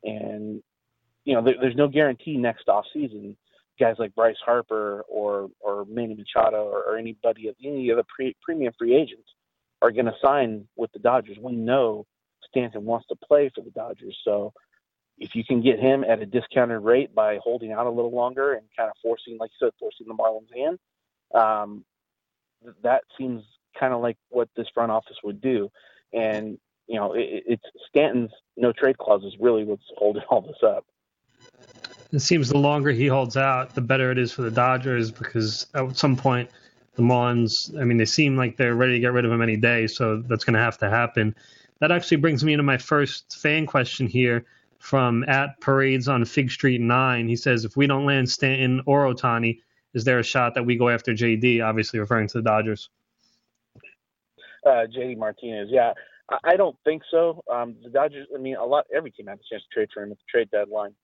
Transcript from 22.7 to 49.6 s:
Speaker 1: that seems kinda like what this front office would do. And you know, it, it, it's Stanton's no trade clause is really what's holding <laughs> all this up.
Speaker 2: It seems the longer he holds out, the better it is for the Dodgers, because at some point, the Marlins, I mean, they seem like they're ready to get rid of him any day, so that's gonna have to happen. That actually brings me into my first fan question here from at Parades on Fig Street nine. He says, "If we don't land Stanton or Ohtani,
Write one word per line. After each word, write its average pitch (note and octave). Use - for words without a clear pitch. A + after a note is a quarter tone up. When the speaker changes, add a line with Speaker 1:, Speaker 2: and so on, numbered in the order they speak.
Speaker 1:
that B2+
seems B2
kinda C3
like A#2
what A#2+
this A#2
front A#2
office A2
would G2+
do. A#2
And G#2+
you A2+
know, G2+
it, A2
it, F#2
it's A#2
Stanton's B2
no A#2+
trade C3
clause G2+
is G2
really A2+
what's G#2
holding G#2
<laughs> -
all A2+
this D3+
up. G#2
Speaker 2:
It D3
seems D3
the C#3+
longer C#3+
he B2+
holds C3
out, C3
the -
better B2+
it B2+
is A#2+
for -
the A2+
Dodgers, B2
because A2
at C3
some C#3
point, B2
the -
Marlins, A#2+
I C3
mean, A#2+
they A2+
seem C#3
like B2
they're A#2+
ready B2
to A#2+
get B2
rid B2
of A#2
him A#2
any A2+
day, A#2
so A2
that's A2+
gonna A2
have A#2
to G2+
happen. A2
That D#3
actually F3
brings D3
me D3+
into D3
my C#3
first -
fan D#3
question C3
here A#2+
from B2
at C#3
Parades C3+
on B2+
Fig B2
Street B2+
nine. A#2+
He A#2
says, A#2
"If G#2
we C#3
don't C#3
land C3+
Stanton C3
or C#3
Ohtani, A#2